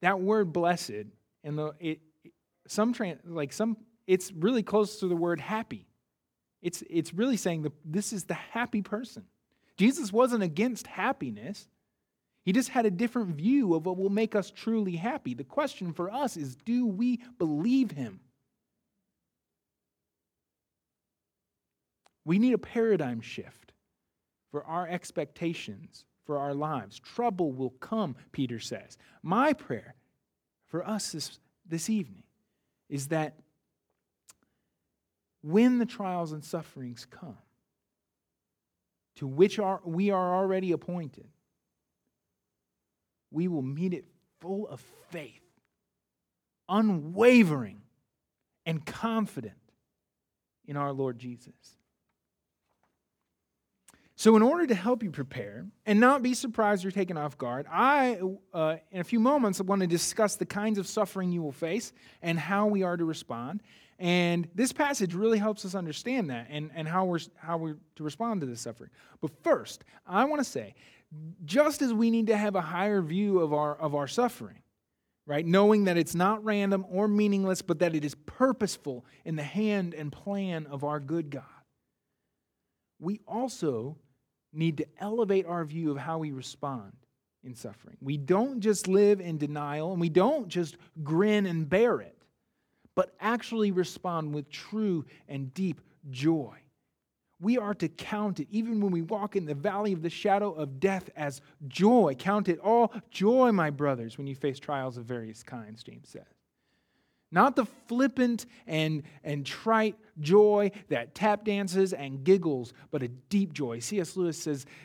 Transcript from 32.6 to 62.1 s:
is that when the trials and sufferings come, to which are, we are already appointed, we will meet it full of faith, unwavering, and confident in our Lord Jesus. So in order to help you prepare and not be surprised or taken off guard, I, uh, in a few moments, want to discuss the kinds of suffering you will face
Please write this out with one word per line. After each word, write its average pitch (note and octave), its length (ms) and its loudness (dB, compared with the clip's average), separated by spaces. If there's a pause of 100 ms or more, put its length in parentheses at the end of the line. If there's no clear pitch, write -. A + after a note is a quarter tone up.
is C#3 180 -6
that D#3 320 -2 (2000)
when A#3 380 4
the A3+ 80 2
trials F3+ 460 -6
and D3+ 120 -12
sufferings C3 640 -10
come, B2+ 320 -20 (1800)
to C#3+ 100 -8
which E3+ 320 4
are, F#3+ 260 0
we F3+ 260 0
are F#3 260 2
already F#3+ 360 0
appointed, D#3+ 560 -6 (2000)
we E3 160 -2
will E3 140 -2
meet D3+ 320 -4
it D3 140 -8 (340)
full G3 280 -6
of C3+ 120 -14 (300)
faith, D3 320 -14 (1200)
unwavering, F#3 1160 4 (800)
and D#3+ 220 -4
confident A3 640 -4 (1120)
in C#3+ 120 -8
our C#3+ 140 -2
Lord C3 260 -4
Jesus. - 580 -16 (2500)
So A3 200 8
in G#3+ 60 8
order D#4+ 240 4
to B3 80 2
help A#3 280 0
you F#3 80 -4
prepare C3 560 -8 (180)
and G#3 160 6
not C4 220 6
be B3+ 100 0
surprised G#3 540 0
or F#3+ 40 -2
taken F3+ 280 -2
off D3 180 -6
guard, C3 340 -6
I, B3 480 4 (360)
uh, D#3+ 220 2 (140)
in F#3 100 -6
a E3 40 -6
few A#3 160 2
moments, A#3 400 4
want G3 220 0
to F3+ 40 2
discuss F3 500 0
the - 100 -4
kinds G#3 320 -2
of F#3 80 -4
suffering F#3+ 460 -2
you F3 100 -2
will C#3+ 100 -6
face E3+ 400 -4 (300)